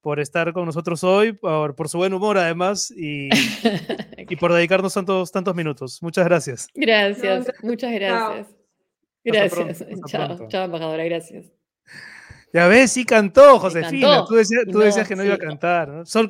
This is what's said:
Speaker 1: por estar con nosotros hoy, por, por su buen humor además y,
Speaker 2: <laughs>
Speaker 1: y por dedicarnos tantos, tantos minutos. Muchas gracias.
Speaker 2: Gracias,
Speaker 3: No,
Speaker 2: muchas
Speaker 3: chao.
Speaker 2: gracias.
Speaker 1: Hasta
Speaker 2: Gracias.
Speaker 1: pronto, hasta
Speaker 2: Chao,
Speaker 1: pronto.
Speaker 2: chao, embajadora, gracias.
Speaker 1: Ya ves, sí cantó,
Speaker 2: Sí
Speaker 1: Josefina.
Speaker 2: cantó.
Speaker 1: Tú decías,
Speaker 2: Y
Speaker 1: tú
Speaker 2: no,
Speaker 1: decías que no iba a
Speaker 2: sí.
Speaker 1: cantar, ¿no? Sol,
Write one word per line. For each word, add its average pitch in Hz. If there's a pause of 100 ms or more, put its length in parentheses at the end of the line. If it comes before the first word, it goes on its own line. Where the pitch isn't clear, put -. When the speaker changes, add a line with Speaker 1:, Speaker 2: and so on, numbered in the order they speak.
Speaker 1:
por 147
estar 165
con 175
nosotros 165
hoy, 202
por, 156
por 160
su 170
buen 190
humor 202
además 180
y, 147
Speaker 2:
<laughs> 214
Speaker 1:
y -
por 175
dedicarnos 180
tantos, 185
tantos 185
minutos. 147
Muchas 170
gracias. 151
Speaker 2:
Gracias, 208
Speaker 3:
No, 226
Speaker 2:
muchas 240
Speaker 3:
chao. 220
Speaker 2:
gracias. 214 (760)
Speaker 1:
Hasta 226
Speaker 2:
Gracias. 196
Speaker 1:
pronto, 170
hasta 175
Speaker 2:
Chao, 185
Speaker 1:
pronto. 175
Speaker 2:
chao, 190
embajadora, 165
gracias. 170 (1040)
Speaker 1:
Ya 170
ves, 240
sí 254
cantó, 262
Speaker 2:
Sí 226
Speaker 1:
Josefina. 180
Speaker 2:
cantó. 254
Speaker 1:
Tú 220
decías, 226
Speaker 2:
Y 190
Speaker 1:
tú 208
Speaker 2:
no, 214
Speaker 1:
decías 208
que 202
no 190
iba 202
a -
Speaker 2:
sí. -
Speaker 1:
cantar, 160
¿no? 156
Sol, 220